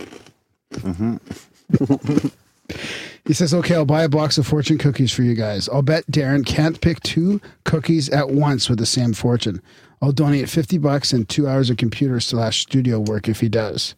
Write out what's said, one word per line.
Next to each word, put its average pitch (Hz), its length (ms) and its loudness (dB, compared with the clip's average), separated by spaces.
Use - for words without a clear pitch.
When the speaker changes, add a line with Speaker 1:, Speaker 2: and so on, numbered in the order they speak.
Speaker 1:
Mm-hmm. 123 1600 -2
<laughs> - 40 -20
Speaker 2:
He 156 60 0
says, 165 220 2
"Okay, 170 180 2
I'll 160 120 2
buy 151 180 4
a 160 60 2
box 151 280 0
of 139 80 2
fortune 151 320 0
cookies 139 340 2
for 127 120 0
you 120 100 2
guys. 107 360 -4
I'll 135 120 0
bet 151 300 0
Darren 139 340 0
can't 156 340 0
pick 170 220 0
two 190 400 0
cookies 160 460 0
at 139 200 2
once 139 400 2
with 120 80 2
the 113 80 0
same 120 280 0
fortune. 113 500 -2
I'll 139 120 2
donate 143 360 2
fifty 170 300 0
bucks 143 340 0
and 120 160 0
two 147 200 0
hours 135 240 2
of 113 60 0
computer 123 420 -2
slash 113 420 -2
studio 123 380 0
work 107 280 -2
if 107 120 -2
he 117 100 0
does. 104 480 -4